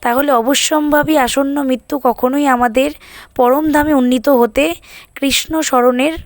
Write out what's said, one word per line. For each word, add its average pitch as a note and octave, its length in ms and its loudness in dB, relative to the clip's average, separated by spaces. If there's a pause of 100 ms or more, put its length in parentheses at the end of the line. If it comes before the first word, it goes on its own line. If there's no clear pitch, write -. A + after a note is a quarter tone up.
তাহলে C4 300 0
অবশ্যম্ভাবী D4 840 0
আসন্ন C#4 460 -2
মৃত্যু C4 400 -4
কখনোই C4 440 0
আমাদের B3+ 440 0 (440)
পরম C#4 360 2
ধামে D4 220 2
উন্নীত B3+ 360 0
হতে C#4 460 0 (400)
কৃষ্ণ D4 460 -4
স্মরণের B3+ 520 0 (120)